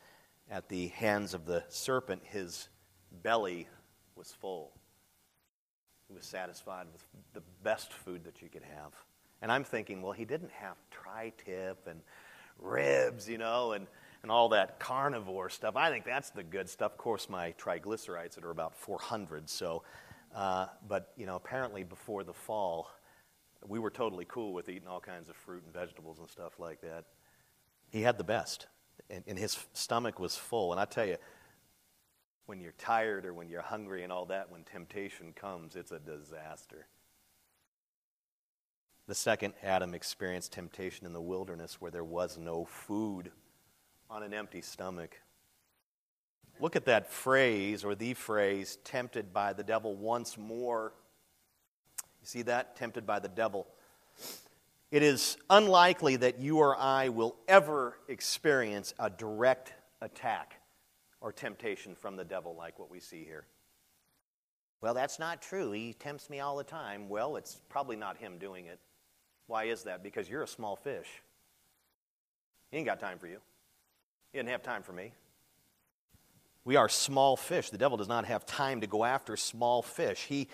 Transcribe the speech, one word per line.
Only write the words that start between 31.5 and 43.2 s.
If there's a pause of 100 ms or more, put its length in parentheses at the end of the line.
when
you're
tired
or
when
you're
hungry
and
all
that,
when
temptation
comes,
it's
a
disaster. (2250)
The
second
Adam
experienced
temptation
in
the
wilderness
where
there
was
no
food, (800)